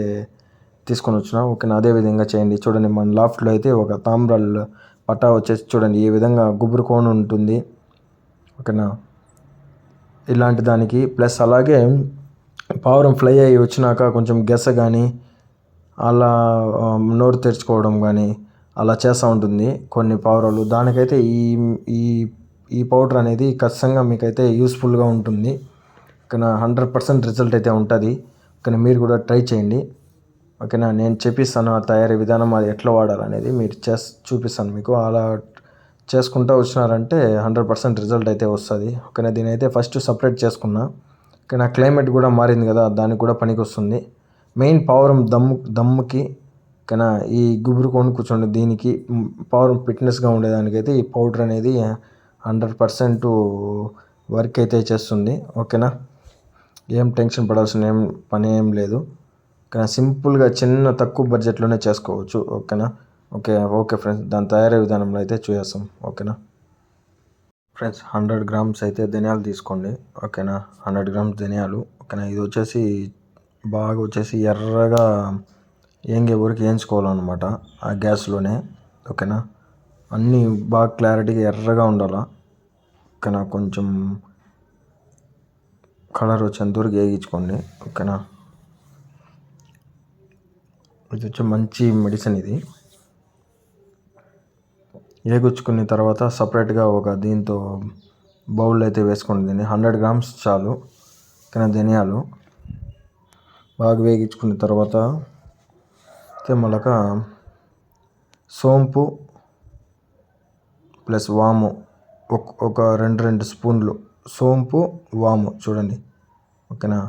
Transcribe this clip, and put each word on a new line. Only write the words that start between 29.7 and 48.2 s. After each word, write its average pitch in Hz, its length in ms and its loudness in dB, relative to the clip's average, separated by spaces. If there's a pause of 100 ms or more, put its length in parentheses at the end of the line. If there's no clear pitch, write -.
ఓకేనా, 113 280 0
నేను 110 260 0 (100)
చెప్పిస్తాను 120 440 0
ఆ 113 80 2
తయారీ 110 360 2
విధానం, 113 380 2
అది 107 160 2
ఎట్లా 104 220 -2
వాడాలనేది 107 600 0
మీరు 113 380 -4
చేస్-, 113 220 -4 (160)
చూపిస్తాను 110 460 -4
మీకు. 104 200 -2 (140)
అలా 113 160 0 (840)
చేసుకుంటూ 127 480 2
వచ్చినారంటే 123 600 0 (180)
హండ్రెడ్ 110 320 0
పర్సెంట్ 113 300 0
రిజల్ట్ 110 300 0
అయితే 104 160 0
వస్తుంది. 104 440 -2 (180)
ఓకేనా, 113 220 -2
దీని 113 200 -2
అయితే 117 180 0
ఫస్ట్ 123 320 0
సపరేట్ 120 440 0
చేసుకున్నా. 110 420 -2 (580)
ఓకేనా, 123 240 0
క్లైమేట్ 131 420 2
కూడా 127 200 4
మారింది 120 380 4
కదా, 113 200 4
దానికి 110 320 0
కూడా 117 140 2
పనికి 113 280 -2
వస్తుంది. 107 400 -4 (560)
మెయిన్ 156 320 4
పావురం 135 320 6 (100)
దమ్ము, 127 240 2 (140)
దమ్ముకి, 127 540 0 (640)
ఓకేనా, 113 180 0 (320)
ఈ 117 300 2
గుబురుకొని 127 480 2
కూర్చోండి 113 320 -2